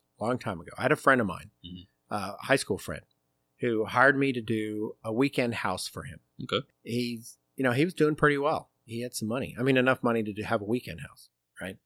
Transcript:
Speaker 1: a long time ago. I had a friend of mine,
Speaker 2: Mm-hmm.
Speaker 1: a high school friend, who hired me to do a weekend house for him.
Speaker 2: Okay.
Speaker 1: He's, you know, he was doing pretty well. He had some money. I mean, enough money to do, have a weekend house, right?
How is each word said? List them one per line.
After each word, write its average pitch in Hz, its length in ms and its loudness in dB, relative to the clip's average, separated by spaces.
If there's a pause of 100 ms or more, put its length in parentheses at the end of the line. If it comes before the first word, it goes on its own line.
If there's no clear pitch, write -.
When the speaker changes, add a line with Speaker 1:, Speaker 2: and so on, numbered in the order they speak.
(200)
Speaker 1:
a - 60 -6
long 123 120 0
time 98 220 -6
ago. 82 180 -16
I 98 40 -6
had 131 100 8
a 151 60 6
friend 131 240 6
of 107 60 0
mine, 87 240 -10 (140)
Speaker 2:
Mm-hmm. 90 480 -14
Speaker 1:
a 101 280 -4
high 135 160 4
school 101 200 -4
friend, - 260 -10 (580)
who 110 240 0
hired 123 320 4
me 139 160 2
to 120 80 -6
do 107 600 -4
a 113 100 -4
weekend 123 420 2
house 95 320 -4
for - 160 -12
him. - 160 -14 (240)
Speaker 2:
Okay. - 220 -2 (180)
Speaker 1:
He's, 117 540 -6 (180)
you 135 80 -2
know, 131 80 4
he 135 140 4
was 185 80 -2
doing 151 220 2
pretty 147 220 2
well. 143 340 -2 (120)
He 117 200 -8
had 123 120 -10
some 107 140 -4
money. 120 280 -4
I 127 60 -2
mean, 135 140 4
enough 127 260 4
money 117 200 2
to 104 100 -6
do, 104 100 -6
have 110 180 -2
a 101 40 -10
weekend 101 340 -4
house, - 300 -18 (320)
right? 95 240 -8